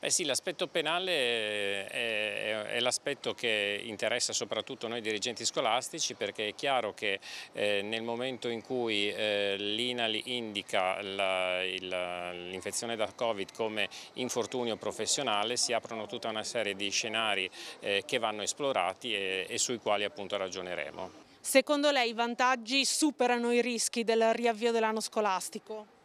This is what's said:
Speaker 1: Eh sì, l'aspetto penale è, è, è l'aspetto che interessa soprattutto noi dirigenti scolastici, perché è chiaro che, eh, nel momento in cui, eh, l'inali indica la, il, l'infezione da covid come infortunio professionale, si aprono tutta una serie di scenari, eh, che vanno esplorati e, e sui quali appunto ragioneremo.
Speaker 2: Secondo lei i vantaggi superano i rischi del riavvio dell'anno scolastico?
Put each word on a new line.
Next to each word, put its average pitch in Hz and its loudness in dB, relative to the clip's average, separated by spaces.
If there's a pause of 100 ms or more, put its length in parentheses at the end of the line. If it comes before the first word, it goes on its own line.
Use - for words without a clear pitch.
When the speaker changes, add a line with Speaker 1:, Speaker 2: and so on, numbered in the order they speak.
Speaker 1:
Eh 139 0
sì, 175 2
l'aspetto 151 0
penale 175 0
è, 107 2
è, 107 -2
è 107 -2
l'aspetto 123 0
che 104 2
interessa 113 0
soprattutto 113 -4
noi 117 -4
dirigenti 110 -2
scolastici, 127 0
perché 107 -2
è 101 -4
chiaro 123 2
che, 98 0 (320)
eh, 104 2
nel 113 -2
momento 120 -4
in 113 -2
cui, 110 2
eh, 101 2
l'inali 113 -2
indica 101 0
la, 95 0
il, 92 -4
l'infezione 90 -4
da 107 -2
covid 104 -2
come 107 -2 (260)
infortunio 120 -2
professionale, 107 0
si - 0
aprono 110 -2
tutta 117 -6
una 107 -2
serie 104 0
di 98 -2
scenari, 107 2 (300)
eh, 101 2
che - 0
vanno 107 0
esplorati 107 0
e, 95 0
e 113 -4
sui 120 0
quali 104 2
appunto 101 -4
ragioneremo. 90 -4 (300)
Speaker 2:
Secondo 285 4
lei 254 2
i 233 -4
vantaggi 240 2
superano 240 2
i 240 6
rischi 240 0
del 226 6
riavvio 233 2
dell'anno 220 2
scolastico? 208 -2